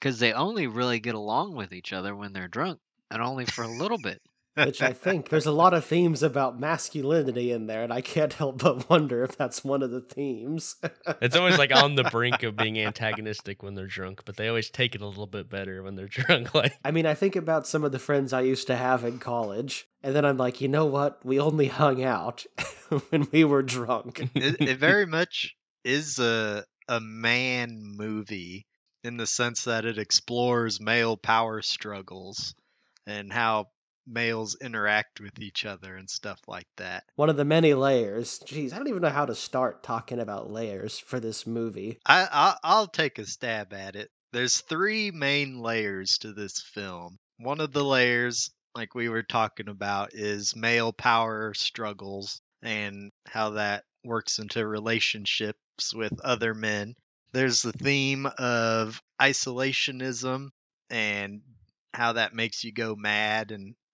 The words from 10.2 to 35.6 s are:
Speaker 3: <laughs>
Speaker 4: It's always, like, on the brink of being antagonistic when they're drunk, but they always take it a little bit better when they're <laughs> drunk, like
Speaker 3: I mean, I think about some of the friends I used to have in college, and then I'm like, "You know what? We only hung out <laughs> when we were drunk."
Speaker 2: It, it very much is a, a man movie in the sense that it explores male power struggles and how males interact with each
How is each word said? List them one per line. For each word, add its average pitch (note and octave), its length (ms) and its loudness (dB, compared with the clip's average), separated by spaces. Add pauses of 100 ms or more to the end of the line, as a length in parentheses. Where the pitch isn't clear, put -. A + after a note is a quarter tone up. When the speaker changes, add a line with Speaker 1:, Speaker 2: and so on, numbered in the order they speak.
Speaker 3:
<laughs> - 400 -6
Speaker 4:
It's B2 140 4
always, F3+ 220 8
like, C#3+ 160 6
on C#3+ 200 8
the C3+ 100 6
brink A#2+ 380 0
of A2 140 -4
being A2 240 0
antagonistic G#2+ 840 -4
when G2+ 140 -10
they're F#2+ 100 -8
drunk, F#2+ 380 -10
but G2 120 -12
they A2 120 -2
always A#2 200 0
take B2 280 0
it G2 40 -12
a G#2 60 -8
little G2+ 220 -10
bit G2 200 -8
better F#2+ 360 -8
when G2 100 -8
they're G2 140 -8
<laughs> - 0 -
drunk, C3 480 2
like C3+ 280 2
Speaker 3:
I C#3 60 0
mean, D#3+ 160 2
I D3+ 80 4
think F#3+ 220 0
about D#3+ 320 0
some D3+ 160 0
of C#3 80 0
the C3 80 -2
friends C3+ 320 0
I C3 80 2
used C3 260 2
to C3 100 2
have B2+ 280 2
in A#2+ 160 -4
college, A#2 680 -4 (160)
and C3+ 140 0
then D3 80 6
I'm C#3 140 4
like, B2 220 0
"You C#3 60 0
know D3+ 200 4
what? C#3+ 380 0
We C3 140 2
only D3 300 4
hung C3+ 340 4
out A#2 420 -2 (140)
<laughs> - 520 -4
when D3 200 4
we D#3+ 140 8
were C#3+ 180 6
drunk." B2 720 -2
Speaker 2:
It, C3+ 260 2
it C3 180 2
very F#3 280 6
much - 480 -2 (300)
is C#3+ 340 0
a, A2 460 2 (240)
a A#2+ 100 2
man A#2 800 0 (180)
movie G#2 680 -6 (380)
in A#2+ 140 -8
the A2+ 80 -4
sense A#2+ 380 -2
that A2+ 200 0
it A2+ 140 -4
explores A#2 840 0
male A2+ 360 2
power A2 460 2
struggles F#2+ 920 -8 (500)
and G#2 260 -10
how A2+ 360 2 (420)
males A2+ 520 -2
interact G#2+ 580 0
with G2+ 180 -14
each G#2+ 280 -8